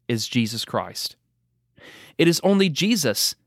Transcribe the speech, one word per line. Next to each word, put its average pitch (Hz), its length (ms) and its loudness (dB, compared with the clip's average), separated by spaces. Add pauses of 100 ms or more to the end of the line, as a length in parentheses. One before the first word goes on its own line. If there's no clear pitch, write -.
is 113 200 -2
Jesus 113 380 -2
Christ. - 500 -6 (1000)
It 165 100 4
is 170 140 4
only 196 280 4
Jesus 160 680 0 (120)